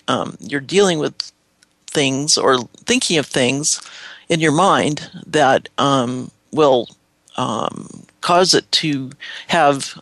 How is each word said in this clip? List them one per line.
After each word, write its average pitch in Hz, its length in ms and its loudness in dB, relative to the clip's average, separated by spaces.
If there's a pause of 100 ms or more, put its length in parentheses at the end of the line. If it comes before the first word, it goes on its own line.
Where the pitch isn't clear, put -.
um, 123 320 -4
you're 139 220 -8
dealing 175 380 2
with 147 320 -6 (560)
things 139 500 0
or 127 220 2 (260)
thinking 240 320 0
of 139 80 0
things 135 560 -2 (460)
in 165 120 0
your 156 120 2
mind 151 580 2 (160)
that, 139 520 2
um, 127 540 -2 (200)
will, 131 360 2 (500)
um, - 680 -4 (160)
cause 180 320 4
it - 160 0
to 135 420 -2 (360)
have, 143 540 2